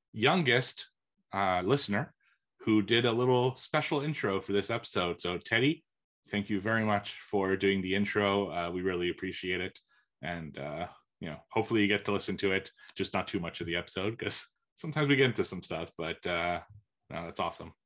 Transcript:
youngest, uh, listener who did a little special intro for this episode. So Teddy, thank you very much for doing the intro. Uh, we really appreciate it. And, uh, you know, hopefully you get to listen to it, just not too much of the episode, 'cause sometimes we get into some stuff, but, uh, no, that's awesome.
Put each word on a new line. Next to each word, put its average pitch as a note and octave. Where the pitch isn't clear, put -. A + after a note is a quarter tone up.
youngest, B2+
uh, F#2+
listener G#2+
who G#2+
did A#2
a A#2
little B2+
special D3
intro C3+
for G2+
this G2+
episode. F#2
So F2+
Teddy, B2+
thank G#2
you G2+
very A2
much G#2
for F#2+
doing G2
the F#2
intro. G2+
Uh, F2
we F2+
really F2
appreciate F#2
it. F#2
And, D#2+
uh, D2+
you E2
know, D2+
hopefully A2
you G2+
get G2+
to G#2
listen F#2+
to G2
it, F#2+
just -
not F#2
too G2
much E2
of E2
the E2+
episode, F#2+
'cause -
sometimes D3+
we C#3+
get C3+
into A2+
some F#2
stuff, E2
but, E2
uh, E2+
no, E2+
that's E2
awesome. E2